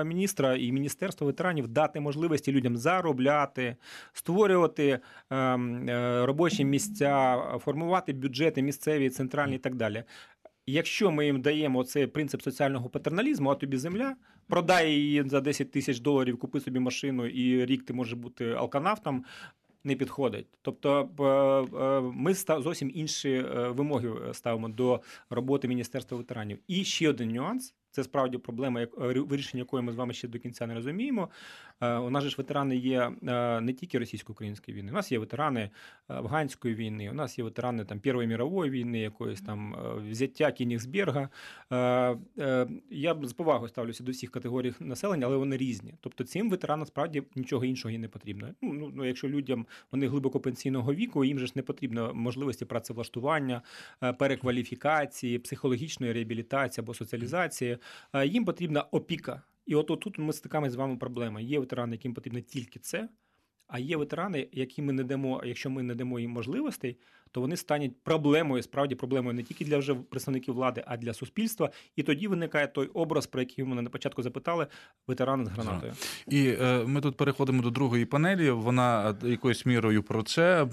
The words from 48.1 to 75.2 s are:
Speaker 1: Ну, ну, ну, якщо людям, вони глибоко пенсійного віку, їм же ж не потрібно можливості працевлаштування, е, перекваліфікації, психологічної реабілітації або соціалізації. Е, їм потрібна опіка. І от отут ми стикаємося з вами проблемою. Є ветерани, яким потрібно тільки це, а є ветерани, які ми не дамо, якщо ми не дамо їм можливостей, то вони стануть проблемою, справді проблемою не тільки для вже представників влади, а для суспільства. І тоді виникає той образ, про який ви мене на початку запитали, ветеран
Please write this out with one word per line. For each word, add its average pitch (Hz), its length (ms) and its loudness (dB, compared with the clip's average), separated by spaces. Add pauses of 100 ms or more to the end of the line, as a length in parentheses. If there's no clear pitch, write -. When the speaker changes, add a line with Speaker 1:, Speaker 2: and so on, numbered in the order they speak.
Speaker 1:
Ну, 202 120 -4
ну, 147 220 -8
ну, 135 100 -4
якщо 127 240 -2
людям, 131 360 -2 (260)
вони 135 160 2
глибоко 135 320 2
пенсійного 131 540 -2
віку, 170 320 2
їм 139 140 2
же 127 80 -2
ж - 80 -8
не 135 60 -4
потрібно 120 520 -4
можливості 123 520 -4
працевлаштування, 120 960 -2 (420)
е, 127 100 2
перекваліфікації, 127 1300 0
психологічної 127 720 -2
реабілітації 117 720 -2
або 117 100 -10
соціалізації. 120 840 -4 (360)
Е, 139 140 2
їм 214 180 2
потрібна 160 360 0
опіка. - 600 -4 (240)
І 151 100 0
от 151 160 2
отут 160 280 -4
ми 151 140 -2
стикаємося 151 400 -2
з - 20 -6
вами 131 220 -2
проблемою. 117 480 -6
Є 143 140 0
ветерани, 120 360 -4
яким 120 180 -6
потрібно 120 280 -8
тільки - 380 -10
це, 220 300 -6 (580)
а 123 120 -8
є 151 180 -2
ветерани, 151 540 -4
які 131 300 -6
ми 143 120 0
не 131 100 0
дамо, 131 420 -2
якщо 120 240 -6
ми 131 140 -4
не 123 120 -4
дамо 123 240 -4
їм 117 120 -4
можливостей, 135 680 -4 (340)
то 123 100 -4
вони 151 160 0
стануть 147 340 0 (120)
проблемою, 147 600 4
справді 139 320 0
проблемою 123 400 -2
не 120 80 -4
тільки - 220 -8
для 147 120 2
вже 139 180 2
представників 131 580 -4
влади, 123 340 0
а 120 100 -6
для 117 160 -6
суспільства. 190 560 -2 (260)
І 147 80 0
тоді 156 240 0
виникає 160 400 0
той 139 200 -2
образ, 156 400 0
про 131 140 -2
який 127 220 -4
ви 131 60 -4
мене 123 120 -2
на 120 80 -4
початку 127 340 -4
запитали, 143 440 -2 (400)
ветеран 131 380 0